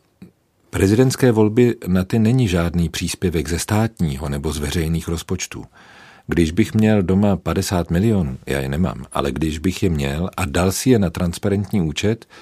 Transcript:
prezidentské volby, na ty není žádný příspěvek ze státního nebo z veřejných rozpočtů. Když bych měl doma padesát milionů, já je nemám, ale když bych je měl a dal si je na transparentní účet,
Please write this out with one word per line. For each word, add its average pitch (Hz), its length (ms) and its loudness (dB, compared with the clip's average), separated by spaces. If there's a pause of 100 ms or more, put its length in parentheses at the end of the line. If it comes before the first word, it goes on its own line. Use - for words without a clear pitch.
(720)
prezidentské 120 640 4
volby, 110 440 4 (100)
na 90 180 2
ty 117 140 0
není 113 300 2
žádný 85 400 0
příspěvek 82 600 -4
ze 85 100 -2
státního 82 720 -2
nebo 71 240 -4
z 73 60 -6
veřejných 80 500 -2
rozpočtů. - 560 -8 (640)
Když 80 240 2
bych 101 240 0
měl 107 280 4
doma 95 340 2
padesát 85 540 -2
milionů, 87 560 0
já 67 140 -2
je 67 80 -4
nemám, 69 440 -4
ale 71 200 -2
když 78 260 -4
bych 92 240 -2
je 98 80 0
měl 73 460 -2
a - 100 -4
dal 85 260 0
si - 180 0
je 120 80 6
na 92 120 0
transparentní 98 720 -2
účet, 98 440 -2 (160)